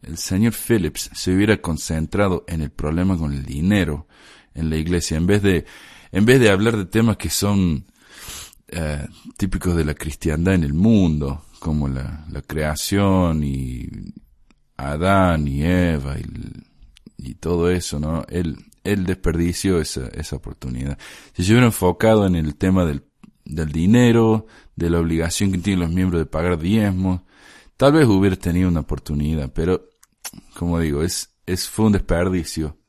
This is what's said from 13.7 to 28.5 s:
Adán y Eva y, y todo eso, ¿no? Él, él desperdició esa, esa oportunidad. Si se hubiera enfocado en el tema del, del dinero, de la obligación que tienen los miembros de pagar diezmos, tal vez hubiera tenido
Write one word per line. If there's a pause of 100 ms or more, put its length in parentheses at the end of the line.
Adán
y
Eva
y, (920)
y
todo
eso,
¿no?
Él, (280)
él
desperdició
esa,
esa
oportunidad. (380)
Si
se
hubiera
enfocado
en
el
tema
del, (400)
del
dinero, (300)
de
la
obligación
que
tienen
los
miembros
de
pagar
diezmos, (540)
tal
vez
hubiera
tenido